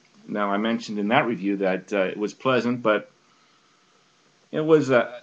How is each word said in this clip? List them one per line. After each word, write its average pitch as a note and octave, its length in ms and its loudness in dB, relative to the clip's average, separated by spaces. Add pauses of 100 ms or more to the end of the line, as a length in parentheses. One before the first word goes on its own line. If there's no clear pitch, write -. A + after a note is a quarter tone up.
(280)
now, G#2 220 -4
I G2+ 80 0
mentioned A2+ 400 -4
in G#2 100 -2
that B2+ 180 2
review G2 300 -2
that, F#2+ 340 -2
uh, G2+ 100 0
it F#2 180 -2
was G#2 160 -6
pleasant, B2 480 -2
but G#2+ 280 0 (1400)
it D3+ 100 -4
was, D#3 300 4
uh, A#2 320 2